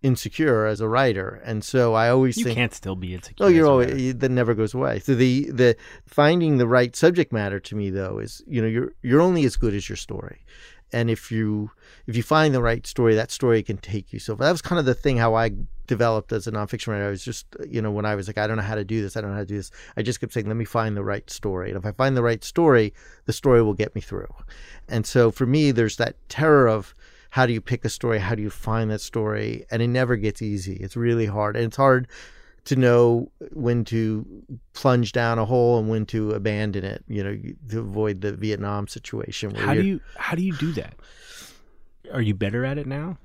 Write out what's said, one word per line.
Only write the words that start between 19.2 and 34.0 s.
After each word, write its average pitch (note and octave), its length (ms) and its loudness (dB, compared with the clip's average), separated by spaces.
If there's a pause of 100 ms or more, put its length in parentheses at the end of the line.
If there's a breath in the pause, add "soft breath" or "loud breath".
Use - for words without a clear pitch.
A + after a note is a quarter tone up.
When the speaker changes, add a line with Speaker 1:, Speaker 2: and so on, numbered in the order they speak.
Speaker 1:
don't G2 100 -6
know G2+ 60 -6
how G#2 60 -4
to F#2+ 40 -8
do G2+ 100 -6
this," F#2+ 140 -8 (260 loud breath)
I B2 60 -4
just A2+ 160 -4
kept - 140 -8
saying, A2 160 -4
"Let A2 80 -2
me A2+ 80 -2
find A2 320 -2
the G2+ 80 -4
right G2+ 260 -6
story. F#2+ 400 -6
And G2 80 -6
if F#2 80 -8
I G#2+ 60 -6
find C3+ 240 0
the B2 60 2
right A#2 200 0
story, B2 500 4 (340 soft breath)
the - 60 -2
story B2 300 6
will G#2 120 2
get G#2 200 -4
me G#2 60 -6
through." - 320 -12 (560 loud breath)
And A2 180 -2
so A#2 240 4
for B2+ 160 -2
me, C#3+ 240 4
there's A2+ 260 0
that - 200 -4 (120)
terror C#3+ 400 4
of A2 240 -2 (380 soft breath)
how B2+ 160 2
do A#2+ 60 0
you A2+ 80 -2
pick - 240 -6
a A#2 40 0
story? A2+ 300 -2
How G2+ 160 -2
do G#2+ 80 -6
you G#2 80 -6
find A2 400 -2
that G#2+ 100 -4
story? G#2+ 680 -6
And A2+ 120 -2
it A#2+ 60 0
never B2 280 2
gets G#2+ 260 -4
easy. G2 320 -6
It's F#2+ 220 -10
really A#2 300 0
hard. G#2 280 -2
And A#2 120 -2
it's A2 100 -6
hard C3 320 4 (580 loud breath)
to C3+ 100 0
know A#2+ 540 4 (220)
when A#2+ 340 -2
to A2 400 -2 (480)